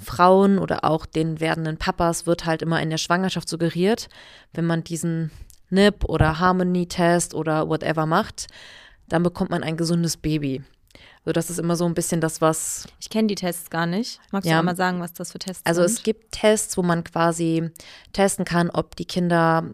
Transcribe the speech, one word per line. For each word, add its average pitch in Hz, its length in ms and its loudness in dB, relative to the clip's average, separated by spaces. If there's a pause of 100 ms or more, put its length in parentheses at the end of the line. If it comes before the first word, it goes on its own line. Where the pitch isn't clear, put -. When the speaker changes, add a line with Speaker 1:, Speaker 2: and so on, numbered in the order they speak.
Speaker 1:
Frauen 190 540 6
oder 170 260 -2
auch 156 200 0
den 160 360 -4
werdenden 160 380 -2
Papas 170 480 0
wird 170 180 0
halt 160 180 -2
immer 160 180 0
in 156 100 -2
der 160 80 -2
Schwangerschaft 180 500 -2
suggeriert, 170 600 0 (440)
wenn 165 140 -2
man 165 180 -2
diesen 165 480 -4 (380)
nip 202 340 4
oder 156 340 0
Harmony-Test 180 960 2
oder 156 340 0
whatever 156 380 -2
macht, 175 400 -2 (600)
dann 165 160 0
bekommt 180 260 -2
man 175 140 -2
ein 160 120 -4
gesundes 170 400 0
Baby. 147 460 -4 (640)
So, 165 80 -2
das 165 180 0
ist 170 80 -8
immer 170 160 0
so 175 120 0
ein 170 80 0
bisschen 170 260 -2
das, 160 200 -2
was - 460 0 (140)
Speaker 2:
Ich - 80 -14
kenn 220 180 0
die 202 100 -2
Tests 175 340 -6
gar 170 160 -2
nicht. 190 340 -4 (100)
Magst 196 160 -4
du 170 40 2
Speaker 1:
Ja. 160 80 6
Speaker 2:
einmal 175 180 2
sagen, 180 240 -2
was 170 120 -8
das - 200 -12
für 180 60 -14
Tests - 260 -10
Speaker 1:
Also 170 180 4
Speaker 2:
sind? 208 140 2
Speaker 1:
es - 60 -12
gibt - 300 -4
Tests, - 440 2
wo 185 60 0
man 170 220 0
quasi 165 640 0 (420)
testen 196 320 2
kann, 170 260 0
ob - 260 -6
die 175 100 -8
Kinder 165 680 2